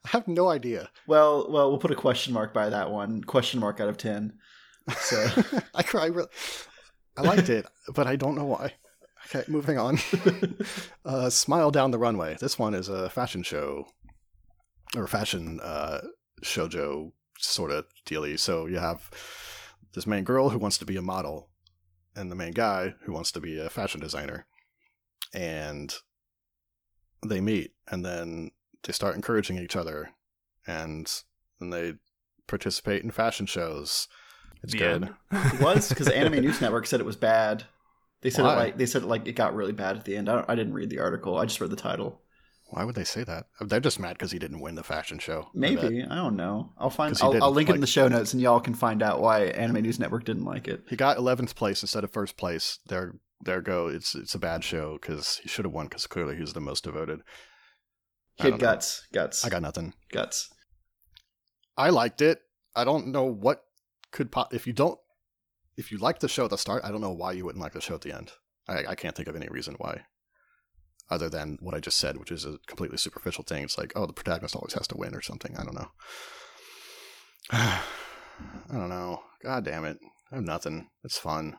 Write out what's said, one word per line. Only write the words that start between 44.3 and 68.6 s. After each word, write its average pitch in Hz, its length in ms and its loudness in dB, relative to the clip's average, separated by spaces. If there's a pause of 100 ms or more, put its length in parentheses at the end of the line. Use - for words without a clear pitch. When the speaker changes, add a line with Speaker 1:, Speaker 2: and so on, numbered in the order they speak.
Speaker 1:
he 90 60 -6
didn't 82 220 -8
win 80 160 -8
the 80 60 -10
fashion 78 360 -6
show. 80 260 -6
I - 100 -18
Speaker 2:
Maybe. 127 480 0
Speaker 1:
bet. - 100 -6
Speaker 2:
I 147 40 -4
don't 143 200 0
know. 95 420 -4
I'll 135 120 0
find, 151 220 0
Speaker 1:
'Cause - 80 0
he - 40 4
Speaker 2:
I'll, 135 80 8
I'll - 80 6
Speaker 1:
didn't, 139 140 8
Speaker 2:
link 151 140 6
it 180 40 8
in - 40 8
Speaker 1:
like 143 60 2
Speaker 2:
the 135 40 4
show 131 220 8
notes, 117 260 4
and 127 80 2
y'all 120 180 10
can 120 140 -2
find 113 280 2
out 95 200 4
why 107 220 8
Anime 113 380 2
News 113 160 0
Network 113 260 -2
didn't 110 200 -2
like - 240 -6
it. - 200 -6
Speaker 1:
He 123 80 -4
got 135 220 6
eleventh 127 360 0
place 101 280 0
instead 104 220 -2
of 101 80 -4
first 101 240 -4
place. 85 500 -4
There, 92 280 -6 (260)
there 92 220 -2
go. 87 260 0
It's, 80 260 -4
it's - 200 -8
a - 40 -6
bad 82 260 -2
show 78 340 -4
'cause - 440 -4
he 104 60 -14
should - 160 -4
have 87 80 -4
won 78 160 -6
'cause - 180 -8
clearly 76 300 -4
he's 78 160 -6
the 80 80 -8
most 71 240 -4
devoted. 78 380 -6 (1160)
I - 40 -2
Speaker 2:
Kid 139 60 8
Speaker 1:
don't 113 120 0
know. 123 40 4
Speaker 2:
Guts, - 460 0
Guts. - 320 0
Speaker 1:
I - 60 -2
got 87 120 -2
nothing. - 320 -6 (160)
Speaker 2:
Guts. - 400 -4 (1300)
Speaker 1:
I 151 140 6
liked 117 320 4
it. 160 180 6 (340)
I 117 100 4
don't 139 240 2
know 131 160 2
what 123 400 0 (480)
could 127 200 -4
po-, 127 200 0
if 120 140 -6
you 123 60 -4
don't, 117 260 2 (800)
if - 160 -12
you 104 60 -8
like 120 200 2
the 135 100 0
show 131 160 0
at 104 60 0
the 98 80 -2
start, 110 260 -2
I 110 60 -6
don't 107 100 -6
know 98 120 -4
why 90 200 -4
you 92 120 -6
wouldn't 87 180 -8
like 76 100 -8
the 80 80 -10
show - 140 -6
at 78 80 -10
the 71 100 -10
end. - 200 -14 (360)